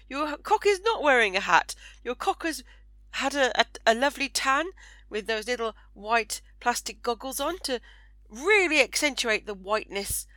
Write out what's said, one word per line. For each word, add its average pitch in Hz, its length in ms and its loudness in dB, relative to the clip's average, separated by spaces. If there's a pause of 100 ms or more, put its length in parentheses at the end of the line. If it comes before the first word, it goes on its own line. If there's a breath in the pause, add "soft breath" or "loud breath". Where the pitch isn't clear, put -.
your 294 300 -4
cock - 280 0
is 392 180 4
not 440 200 0
wearing 233 320 4
a 190 60 2
hat. 175 340 2 (280 loud breath)
Your 247 120 -6
cock - 280 -4
has 320 200 -6 (480 soft breath)
had 269 240 -4
a, 262 240 2
a, 233 60 6 (200)
a 226 100 6
lovely 269 340 -2
tan 277 380 0 (420 loud breath)
with 202 180 -8
those 220 200 -4
little 233 280 -4 (180 soft breath)
white 220 480 -2 (180)
plastic 233 420 -4
goggles 247 380 -6
on 320 200 -4
to - 200 -4 (500 soft breath)
really 311 520 2
accentuate 247 640 0
the 208 80 -8
whiteness 196 720 -6 (100)